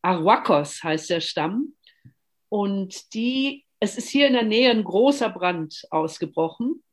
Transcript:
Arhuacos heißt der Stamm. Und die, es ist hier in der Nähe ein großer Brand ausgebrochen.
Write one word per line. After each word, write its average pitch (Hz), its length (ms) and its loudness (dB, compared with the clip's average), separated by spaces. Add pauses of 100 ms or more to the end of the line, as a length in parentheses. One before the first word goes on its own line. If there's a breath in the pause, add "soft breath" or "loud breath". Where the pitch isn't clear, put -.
Arhuacos 175 800 2
heißt 156 280 -4
der 170 100 0
Stamm. 180 540 -4 (720 soft breath)
Und 196 680 -4
die, 269 500 -4 (140)
es 214 180 -4
ist 240 120 -10
hier 285 180 4
in 262 60 4
der 240 100 2
Nähe 226 280 4
ein 220 120 2
großer 226 480 2
Brand 175 600 -4
ausgebrochen. 165 920 -4 (100)